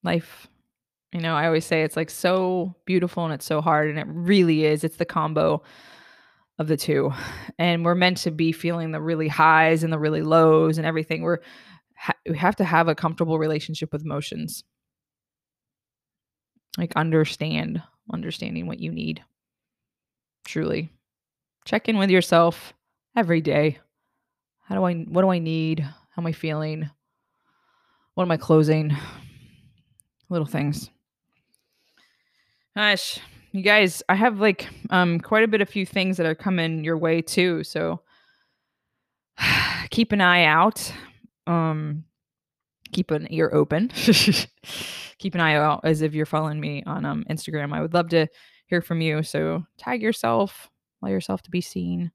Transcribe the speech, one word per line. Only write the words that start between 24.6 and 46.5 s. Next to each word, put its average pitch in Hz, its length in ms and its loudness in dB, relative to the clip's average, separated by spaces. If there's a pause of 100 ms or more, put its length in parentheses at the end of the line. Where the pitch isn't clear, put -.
How 196 120 -6
do 190 80 0
I, 180 100 0
what 170 300 0
do 190 60 4
I 180 100 0
need? 160 400 -2
How - 420 -10
am 170 60 -4
I 165 40 -2
feeling? 156 580 -6 (1200)
What 180 100 -2
am 180 80 0
I 165 60 2
closing? 156 580 4 (1300)
Little 170 160 -2
things. 147 440 -4 (1900)
Gosh, 202 440 0 (320)
you 190 120 -4
guys, 208 440 4
I 185 80 4
have, 214 240 2
like, 202 300 2 (220)
um, 175 280 2
quite 220 240 2
a 233 40 2
bit 214 140 0
of 196 80 -2
few 196 160 -4
things 185 320 -2
that 175 80 0
are 160 100 0
coming 165 480 -2
your 160 140 -2
way 165 240 2
too. 170 420 0
So 165 380 -4 (1400)
<sighs> - 520 -2
keep 233 220 0
an 208 100 2
eye 175 240 6
out. 165 480 2 (540)
Um, 156 560 -2 (880)
keep - 200 -4
an 156 200 -4
ear 160 200 0
open. 156 440 0
<laughs> - 60 -6 (1160)
Keep 185 160 -6
an 175 60 0
eye 156 140 2
out 151 280 2
as 156 180 2
if 156 120 -2
you're 151 120 -2
following 151 360 -4